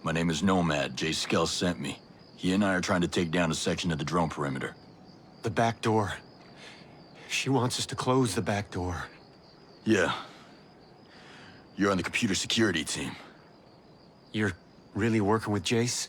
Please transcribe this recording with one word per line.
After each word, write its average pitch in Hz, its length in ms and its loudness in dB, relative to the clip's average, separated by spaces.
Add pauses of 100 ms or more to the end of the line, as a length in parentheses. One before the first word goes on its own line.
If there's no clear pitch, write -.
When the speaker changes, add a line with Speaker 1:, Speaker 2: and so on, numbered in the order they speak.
Speaker 1:
My 80 140 -2
name 85 160 2
is 76 80 -2
Nomad. 85 460 2 (120)
Jay 80 120 0 (100)
Skell 82 240 0
sent 87 400 -2
me. 80 60 -6 (500)
He - 120 0
and 101 140 4
I - 80 2
are 90 120 0
trying 90 180 2
to 82 120 0
take 87 200 0
down 85 140 2
a 76 140 -2
section 90 260 0
of 76 100 -2
the - 100 -4
drone 85 220 2
perimeter. 67 360 -4 (760)
Speaker 2:
The 117 160 -2
back 117 180 2
door. 110 240 2 (1200)
She - 280 -2
wants 120 240 2
us 113 100 -4
to - 140 -8
close 127 300 4
the 113 80 0 (100)
back 101 140 -2 (120)
door. 90 160 -2 (920)
Speaker 1:
Yeah. 95 260 4 (1700)
You're 101 160 2
on 95 60 2
the 87 40 -2
computer 98 320 0
security 92 500 2 (100)
team. 71 180 -6 (1200)
Speaker 2:
You're 104 220 0 (480)
really 113 180 4
working 107 320 2
with 101 100 0
Jace? 120 460 0